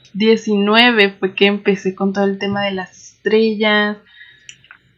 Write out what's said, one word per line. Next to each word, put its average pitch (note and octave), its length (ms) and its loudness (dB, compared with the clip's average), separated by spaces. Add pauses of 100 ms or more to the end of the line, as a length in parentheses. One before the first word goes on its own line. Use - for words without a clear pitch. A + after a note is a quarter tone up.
(140)
diecinueve G#3+ 1000 2
fue F#3+ 240 -6
que G3 100 2
empecé G3+ 480 -2
con G3 200 -4
todo G3+ 120 -2
el G3 140 -4
tema G3+ 240 -6
de G3 80 -4
las - 420 -12
estrellas, G#3 840 0 (1000)